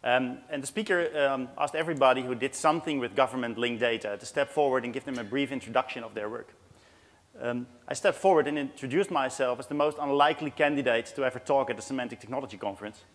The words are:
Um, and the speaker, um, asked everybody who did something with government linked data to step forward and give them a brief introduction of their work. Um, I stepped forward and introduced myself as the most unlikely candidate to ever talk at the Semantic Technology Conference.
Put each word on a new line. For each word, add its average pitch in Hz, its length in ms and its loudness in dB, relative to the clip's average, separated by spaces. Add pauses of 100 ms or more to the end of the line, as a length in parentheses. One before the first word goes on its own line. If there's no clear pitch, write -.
Um, 127 360 2 (100)
and 143 140 -6
the 135 40 -8
speaker, 180 440 0 (180)
um, 131 300 -2
asked - 160 0
everybody 139 480 4
who 123 120 -2
did 131 200 -2
something 160 440 0
with 120 160 -4
government 123 440 0
linked 120 220 0
data 113 380 0
to - 60 -14
step 143 240 -2
forward 131 360 2
and 120 100 -8
give 131 100 -6
them 131 140 -8
a 117 60 -6
brief 127 280 -2
introduction 127 500 -4
of 110 120 -12
their 107 160 -6
work. - 240 -12 (840)
Um, 123 280 -4 (200)
I - 60 -6
stepped 185 240 2
forward 165 300 4
and 147 100 -2
introduced 139 540 -2
myself 131 480 0
as 131 80 -10
the 143 80 -6
most 147 260 0
unlikely 147 520 2
candidate 135 520 2 (120)
to 139 80 -2
ever 127 140 -2
talk 135 300 2
at 120 80 -4
the 110 60 -12
Semantic 123 380 -6
Technology 127 360 -8
Conference. 101 480 -8 (100)